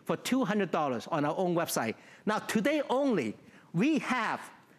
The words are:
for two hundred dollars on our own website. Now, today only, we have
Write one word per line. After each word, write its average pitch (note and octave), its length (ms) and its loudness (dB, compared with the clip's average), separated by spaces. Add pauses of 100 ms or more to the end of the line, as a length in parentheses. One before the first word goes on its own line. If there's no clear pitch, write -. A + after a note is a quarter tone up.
for E3 120 0
two B3+ 260 0
hundred G3 280 0
dollars C#3 400 -2
on D3 140 2
our D#3 120 0
own F3+ 160 0
website. D3 400 0 (320)
Now, G#3 140 0
today C#4+ 500 0
only, A#3 480 0 (380)
we C4 240 2
have G#3+ 420 -2 (380)